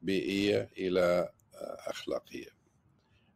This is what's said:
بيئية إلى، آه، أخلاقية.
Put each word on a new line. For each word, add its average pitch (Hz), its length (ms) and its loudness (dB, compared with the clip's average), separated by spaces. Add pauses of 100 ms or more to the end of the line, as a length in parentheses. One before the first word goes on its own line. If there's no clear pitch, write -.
بيئية 98 760 2
إلى، 90 520 2 (240)
آه، - 240 -12 (100)
أخلاقية. - 640 -8 (880)